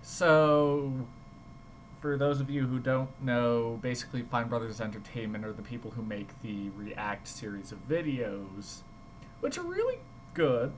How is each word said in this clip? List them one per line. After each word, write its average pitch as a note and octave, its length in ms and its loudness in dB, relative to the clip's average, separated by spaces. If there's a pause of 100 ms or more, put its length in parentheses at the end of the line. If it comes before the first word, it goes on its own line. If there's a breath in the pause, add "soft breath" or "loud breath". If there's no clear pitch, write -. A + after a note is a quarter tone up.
So, D3 880 6 (1080)
for C#3+ 160 0
those C#3+ 240 4
of C3+ 80 0
you C#3+ 160 2
who B2+ 140 2
don't C3 320 2 (120)
know, A#2 600 4
basically B2 400 -2
Fine A#2 240 0
Brothers A2+ 340 -2
Entertainment G#2+ 640 -6
are G#2+ 80 -6
the G#2 80 -10
people A2+ 300 -8
who A#2 100 -6
make G#2 280 -6 (120)
the G2+ 300 -4
React G#2 560 -6
series G2+ 440 -10
of G2 160 -14
videos, A2 960 -4 (600 loud breath)
which C#4+ 180 0
are F4+ 40 -6
really G#4+ 360 0 (340)
good. C3+ 440 4